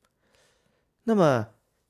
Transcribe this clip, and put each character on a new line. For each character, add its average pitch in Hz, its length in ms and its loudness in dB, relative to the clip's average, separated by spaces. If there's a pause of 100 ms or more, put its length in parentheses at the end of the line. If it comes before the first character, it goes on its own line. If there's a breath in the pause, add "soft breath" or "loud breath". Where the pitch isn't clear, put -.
(1040)
那 226 120 -2
么 135 320 0 (420)